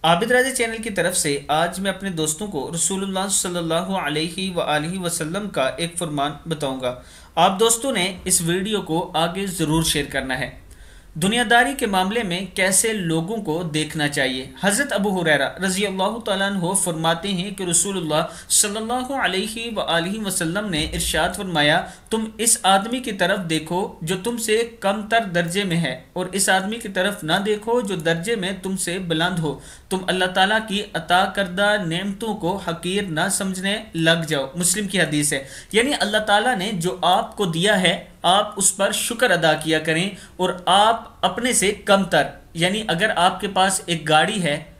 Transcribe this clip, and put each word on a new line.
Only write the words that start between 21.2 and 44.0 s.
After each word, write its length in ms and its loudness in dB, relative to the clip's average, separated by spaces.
फरमाया, 440 2
"तुम 160 -2
इस 260 2
आदमी 340 4
की 120 -6
तरफ 340 0
देखो 340 -2
जो 140 -2
तुमसे 400 0
कमतर 460 0
दर्जे 340 0
में 120 0
है, 180 0
और 200 -4
इस 140 2
आदमी 280 2
की 120 -10
तरफ 340 -2
ना 160 2
देखो 420 0
जो 160 -2
दर्जे 380 0
में 260 -4
तुमसे 380 -4
बुलंद 400 0
हो। 220 -4
तुम 180 -2
अल्लाह 200 2
ताला 300 2
की 220 -4
अता 300 2
करदा 520 0
नेमतों 580 -4
को 220 -2
हकीर 500 -4
ना 220 0
समझने 460 -2
लग 300 4
जाओ।" 320 -2
मुस्लिम 300 0
की 100 -2
हदीस 360 2
है। 120 -4
यानी 200 4
अल्लाह 280 0
ताला 340 4
ने 160 -2
जो 320 -2
आपको 420 2
दिया 300 2
है, 400 0
आप 320 4
उस 140 2
पर 200 0
शुक्र 400 0
अदा 220 4
किया 260 0
करें, 380 0
और 280 -2
आप 560 4
अपने 300 0
से 180 2
कमतर, 580 4
यानी 340 0
अगर 200 2
आपके 380 2
पास 420 2
एक 160 -2